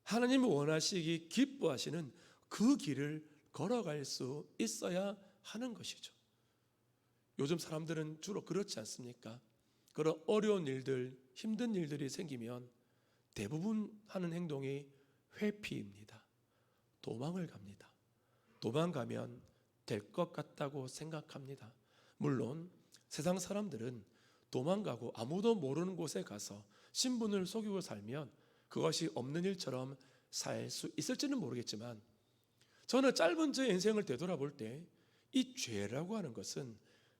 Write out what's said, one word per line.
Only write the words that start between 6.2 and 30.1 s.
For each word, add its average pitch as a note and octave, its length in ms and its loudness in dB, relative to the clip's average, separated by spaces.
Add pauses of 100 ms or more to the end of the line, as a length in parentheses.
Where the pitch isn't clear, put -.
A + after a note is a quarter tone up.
요즘 C#3+ 180 2
사람들은 D#3 640 -4
주로 G3 220 -6
그렇지 G3 360 -2
않습니까? A#2+ 600 -10 (540)
그런 D#3 340 2
어려운 G#3 400 6
일들, B2+ 500 0 (160)
힘든 A3 420 0
일들이 C#3+ 340 0
생기면 B2 600 -6 (640)
대부분 G3+ 580 0 (160)
하는 F3 260 -2
행동이 C#3+ 520 -2 (540)
회피입니다. A2 840 -4 (800)
도망을 D#3+ 460 -4
갑니다. G2+ 420 -16 (680)
도망가면 A#2+ 840 0 (440)
될 G#2+ 260 -4
것 F3 200 0
같다고 C#3+ 560 -6
생각합니다. C#3 880 -10 (440)
물론 D3 520 0 (400)
세상 F3+ 300 0
사람들은 B2+ 640 -4 (460)
도망가고 C3+ 640 0
아무도 F#3 400 4
모르는 E3 400 0
곳에 E3 280 -2
가서 G#2 420 -10 (260)
신분을 A3 540 2
속이고 G3+ 360 -2
살면 A2+ 500 -6 (380)
그것이 D#3 460 2
없는 C#3+ 300 -2
일처럼 C#3 520 -4 (320)